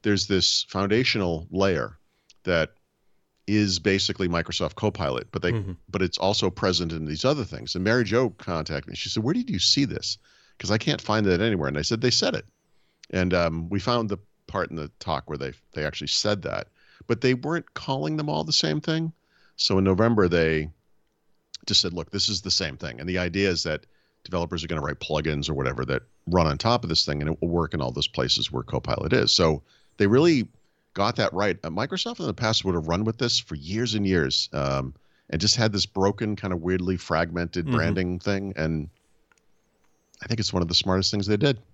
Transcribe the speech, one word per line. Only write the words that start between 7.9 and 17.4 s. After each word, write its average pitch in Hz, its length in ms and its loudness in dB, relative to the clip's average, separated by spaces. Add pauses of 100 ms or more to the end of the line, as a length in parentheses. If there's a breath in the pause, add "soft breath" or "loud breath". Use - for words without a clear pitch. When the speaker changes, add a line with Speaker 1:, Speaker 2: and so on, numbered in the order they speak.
Speaker 1:
Jo 110 280 2
contacted 78 580 -6
me. - 60 -10
She - 140 -8
said, 110 140 -2
"Where 131 100 0
did 247 160 -2
you 110 100 -2
see 139 260 4
this? - 320 -6 (420 soft breath)
'Cause 95 120 -4
I 107 60 4
can't 143 240 0
find 107 240 2
that 90 160 6
anywhere." 101 280 2
And 73 80 -2
I 76 60 0
said, 113 180 0
"They 127 100 4
said - 240 2
it." 113 100 -6 (680)
And, 90 220 2
um, 85 360 0
we 98 100 -2
found 117 300 0
the 98 80 -4 (300)
part 92 220 -4
in 78 60 -10
the 76 240 -8
talk 73 300 -4
where 76 80 -6
they, 67 160 -8 (200)
they 78 120 -4
actually 73 220 -6
said 104 360 -2
that, 50 240 -6 (400 soft breath)
but 120 140 -2
they 127 120 4
weren't 143 400 -4